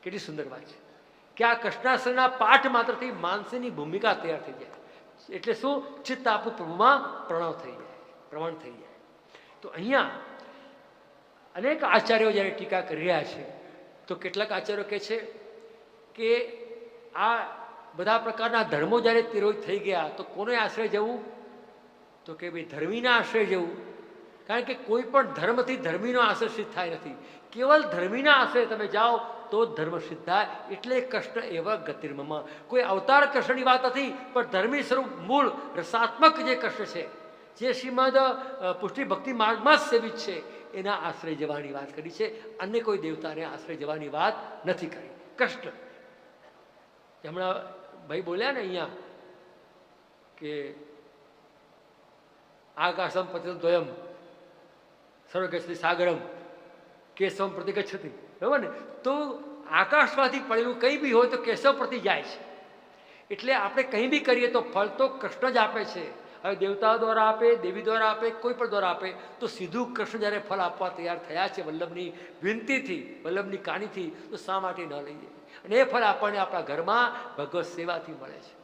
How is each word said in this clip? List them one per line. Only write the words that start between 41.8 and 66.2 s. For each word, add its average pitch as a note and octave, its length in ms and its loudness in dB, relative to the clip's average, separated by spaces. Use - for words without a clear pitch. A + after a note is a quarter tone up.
કરી D#3+ 140 -10
છે. - 480 -6
અન્ય G#3 220 -2
કોઈ A3 180 0
દેવતાને D#3+ 460 -6
આશ્રય D3+ 320 -10
જવાની D3 340 -6
વાત E3 580 -2
નથી F3 200 -2
કરી. - 220 -12
કૃષ્ણ. - 320 0
હમણાં F#3 480 -4
ભાઈ D#3+ 140 -4
બોલ્યા F#3 300 -2
ને C4 80 -4
અહીંયા F3+ 280 -4
કે D3 360 -8
"આકાશમ F3+ 540 0
પતિતમ F3 260 -8
દ્વયમ E3 280 4
સર્વગચ્છતિ F3 440 -2
સાગરમ F3 420 2
કેશવમ F#3+ 340 -2
પ્રતિગચ્છતિ." F#3+ 580 -6
બરાબર - 520 -2
ને? G#3+ 80 -4
તો C#4 400 -2
આકાશમાંથી C4 680 4
પડેલું A#3+ 400 0
કંઈ C4+ 180 4
બી D4 140 0
હોય A#3+ 160 8
તો - 100 -2
કેશવ C4+ 400 2
પ્રતિ B3+ 220 -4
જાય E3 240 2
છે. - 160 -12
એટલે A#3+ 220 -2
આપણે A3+ 300 0
કંઈ B3 240 0
બી D4 120 4
કરીએ B3 280 4
તો A#3 140 2
ફળ G#3 260 0
તો A#3 200 2
કૃષ્ણ B3+ 420 -2
જ A#3+ 80 2
આપે G#3+ 280 2
છે. - 420 -10